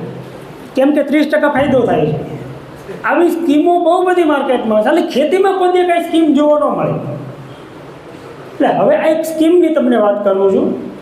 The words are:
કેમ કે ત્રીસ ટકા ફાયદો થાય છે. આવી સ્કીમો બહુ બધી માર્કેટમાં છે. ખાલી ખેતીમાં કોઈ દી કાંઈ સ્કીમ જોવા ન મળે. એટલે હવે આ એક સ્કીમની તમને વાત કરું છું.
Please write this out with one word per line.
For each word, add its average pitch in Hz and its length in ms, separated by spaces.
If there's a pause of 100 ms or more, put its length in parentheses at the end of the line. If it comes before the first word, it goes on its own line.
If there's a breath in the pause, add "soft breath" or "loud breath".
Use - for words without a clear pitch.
(760)
કેમ 277 160
કે 294 100
ત્રીસ 285 240
ટકા 294 220
ફાયદો 269 320
થાય 160 260
છે. - 300 (680)
આવી 311 260
સ્કીમો 339 520
બહુ 349 220
બધી 359 220
માર્કેટમાં 240 580
છે. - 20
ખાલી 311 180
ખેતીમાં 381 560
કોઈ 359 140
દી 359 140
કાંઈ 339 160
સ્કીમ 320 320
જોવા 294 240
ન 285 40
મળે. 160 280
એટલે - 1800
હવે 240 280
આ 294 100
એક 320 180
સ્કીમની 330 440
તમને 247 280
વાત 208 280
કરું 196 280
છું. - 500